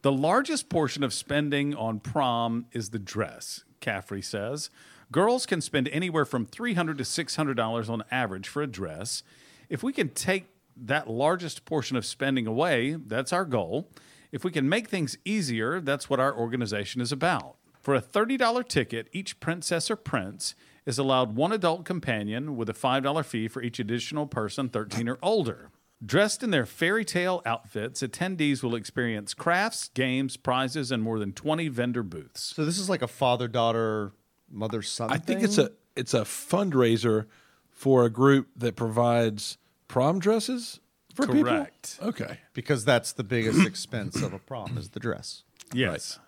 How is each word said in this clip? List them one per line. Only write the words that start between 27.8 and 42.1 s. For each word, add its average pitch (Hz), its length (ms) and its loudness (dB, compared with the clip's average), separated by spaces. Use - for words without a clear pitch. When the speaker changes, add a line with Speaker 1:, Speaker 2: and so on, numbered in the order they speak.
Speaker 1:
attendees 147 640 -2
will 120 100 0
experience 113 600 -4
crafts, 190 600 0
games, 131 440 0
prizes, 131 560 0
and 110 100 0
more 113 160 -2
than 98 140 -4
twenty 156 340 -2
vendor 120 360 -2
booths. 82 520 -10
Speaker 2:
So 156 80 0
this 170 140 0
is 196 120 -4
like 180 120 0
a 123 60 -2
father-daughter, 113 1040 2
mother-son 110 640 -4
Speaker 3:
I 143 60 2
think - 240 0
Speaker 2:
thing? 214 80 4
Speaker 3:
it's 208 80 2
a, 131 140 4
it's 127 160 -2
a 117 80 4
fundraiser 117 1040 2
for 131 360 6
a 117 40 4
group 135 460 6
that 117 220 -2
provides 117 800 2
prom 151 300 2
dresses 226 600 0
for 269 120 2
people? 285 240 4
Speaker 1:
Correct. - 500 -4
Speaker 3:
Okay. - 380 -4